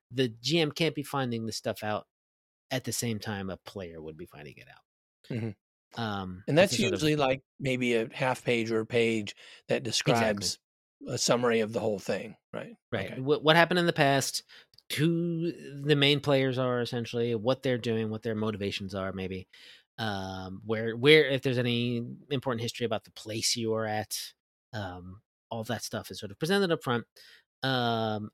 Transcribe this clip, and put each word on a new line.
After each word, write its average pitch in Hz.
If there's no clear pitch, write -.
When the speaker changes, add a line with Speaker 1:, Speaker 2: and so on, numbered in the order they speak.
Speaker 1:
the 127
G 123
M 151
can't 156
be 147
finding 120
this 110
stuff -
out 107
at 131
the 117
same 113
time 98
a 87
player 82
would 78
be 73
finding 73
it -
out. -
Speaker 2:
Mm-hmm. 113
Speaker 1:
Um, 98
Speaker 2:
And 143
Speaker 1:
it's 190
Speaker 2:
that's -
Speaker 1:
a 113
sort 110
of 98
Speaker 2:
usually, 151
like, 135
maybe 123
a 113
half 131
page 113
or 110
a 107
page 113
that 123
Speaker 1:
Exactly. 110
Speaker 2:
describes -
a 123
summary 120
of 110
the 117
whole 107
thing, -
right? -
Speaker 1:
Right. 95
Speaker 2:
Okay. 113
Speaker 1:
What, 135
what 156
happened 170
in 170
the 170
past, 139
who 170
the 147
main 143
players 135
are, 123
essentially, 120
what 120
they're 127
doing, 110
what 107
their 113
motivations 101
are, 95
maybe. 95
Um, 95
where, 113
where, 147
if 135
there's 127
any 120
important 123
history 117
about 107
the -
place -
you 113
are 110
at, -
um, 92
all 113
that 110
stuff -
is 95
sort 101
of -
presented 190
up 156
front, 120
um, 113